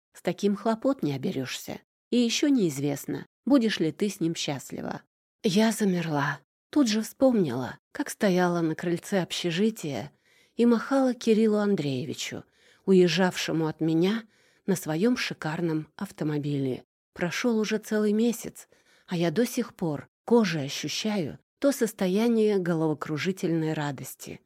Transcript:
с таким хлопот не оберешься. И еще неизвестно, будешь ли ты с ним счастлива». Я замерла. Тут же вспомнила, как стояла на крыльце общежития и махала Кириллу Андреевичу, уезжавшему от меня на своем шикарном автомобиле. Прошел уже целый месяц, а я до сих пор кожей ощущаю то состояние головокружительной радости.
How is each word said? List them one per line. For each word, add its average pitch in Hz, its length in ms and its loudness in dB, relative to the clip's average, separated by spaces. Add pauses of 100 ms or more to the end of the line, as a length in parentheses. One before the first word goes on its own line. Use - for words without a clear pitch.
(120)
с - 100 -20
таким 196 320 0
хлопот 226 480 -2
не 147 100 0
оберешься. 135 680 -6 (300)
И 240 80 2
еще 240 300 2
неизвестно, 147 760 0 (200)
будешь 233 340 4
ли 160 100 2
ты 202 180 -2
с 196 120 -8
ним 165 140 0
счастлива». - 680 -8 (400)
Я 220 300 4
замерла. 160 680 0 (300)
Тут 294 180 4
же 214 140 0
вспомнила, 175 760 0 (140)
как - 180 -8
стояла 180 500 2
на 160 140 0
крыльце 175 480 -2
общежития 165 880 -2 (460)
и 233 100 4
махала 247 480 2
Кириллу 220 440 4
Андреевичу, 143 840 -2 (420)
уезжавшему 175 800 4
от 151 140 -6
меня 175 440 2 (420)
на 190 100 0
своем 175 400 0
шикарном 156 800 -4
автомобиле. 147 880 -4 (280)
Прошел 220 460 -2
уже 214 200 -2
целый 214 340 0
месяц, - 560 -2 (380)
а 185 100 -4
я 170 140 2
до 214 160 0
сих - 280 -6
пор 156 340 -4 (160)
кожей 180 400 2
ощущаю 151 760 -4 (220)
то 277 120 4
состояние 214 840 2
головокружительной 160 1120 0
радости. 147 720 -8